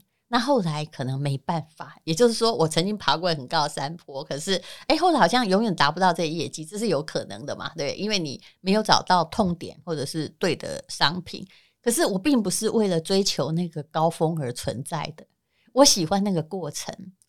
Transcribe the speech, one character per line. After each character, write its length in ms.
那 100
后 220
来 240
可 180
能 160
没 180
办 380
法， 300
也 80
就 160
是 40
说 220
我 100
曾 200
经 120
爬 200
过 140
很 180
高 140
的 60
山 280
坡， 260
可 160
是， 220
诶， 80
后 160
来 80
好 80
像 180
永 160
远 140
达 160
不 80
到 140
这 100
个 40
业 200
绩， 160
这 160
是 80
有 160
可 220
能 200
的 80
嘛， 220
对， 200
因 140
为 80
你 240
没 100
有 100
找 200
到 240
痛 300
点 280
或 100
者 120
是 240
对 160
的 320
商 340
品。 240
可 60
是 160
我 140
并 240
不 40
是 220
为 180
了 140
追 220
求 300
那 140
个 140
高 260
峰 320
而 140
存 300
在 340
的， 80
我 100
喜 220
欢 180
那 80
个 120
过 260
程， 260